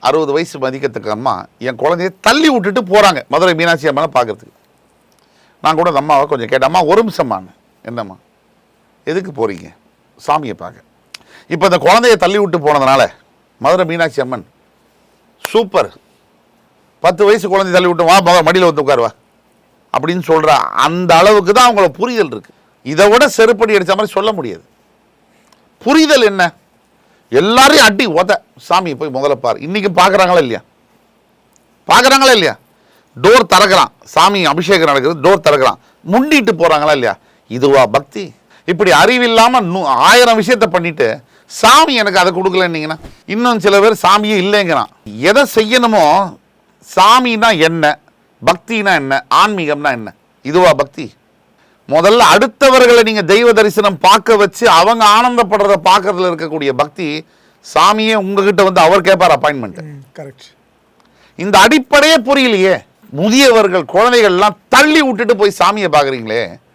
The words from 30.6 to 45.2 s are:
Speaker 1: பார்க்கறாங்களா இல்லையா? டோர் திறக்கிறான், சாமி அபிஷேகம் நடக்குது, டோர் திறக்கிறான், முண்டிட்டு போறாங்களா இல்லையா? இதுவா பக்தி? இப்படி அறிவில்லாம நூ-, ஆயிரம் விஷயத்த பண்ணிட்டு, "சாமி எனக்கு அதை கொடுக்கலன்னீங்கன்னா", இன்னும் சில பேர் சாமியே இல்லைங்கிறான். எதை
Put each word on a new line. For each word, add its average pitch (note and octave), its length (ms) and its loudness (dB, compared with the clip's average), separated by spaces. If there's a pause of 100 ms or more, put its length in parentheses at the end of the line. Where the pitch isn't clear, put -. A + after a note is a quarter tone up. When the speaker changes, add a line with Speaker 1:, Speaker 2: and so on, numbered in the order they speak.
Speaker 1:
பார்க்கறாங்களா C4 440 0
இல்லையா? F3 260 0 (640)
டோர் G#3+ 320 2
திறக்கிறான், F#3 380 2 (120)
சாமி F#3 400 0
அபிஷேகம் D#3+ 420 0
நடக்குது, D3 340 -2
டோர் D#3+ 280 2
திறக்கிறான், C3 300 0 (320)
முண்டிட்டு B3+ 420 0
போறாங்களா D#3 400 0
இல்லையா? A#2+ 240 -2 (320)
இதுவா C3 380 2
பக்தி? C#3+ 480 -8 (300)
இப்படி F#3 260 0
அறிவில்லாம A#3 720 2
நூ-, F#3 240 -6
ஆயிரம் G#3+ 560 2
விஷயத்த A3+ 260 0
பண்ணிட்டு, D#3+ 540 -4 (260)
"சாமி C#4 480 2
எனக்கு G3+ 240 -2
அதை F3+ 140 2
கொடுக்கலன்னீங்கன்னா", F3 680 -4 (280)
இன்னும் A3+ 340 -4
சில G3 200 2
பேர் G#3+ 220 2
சாமியே G#3 420 0
இல்லைங்கிறான். D#3+ 720 -4
எதை G#3 360 2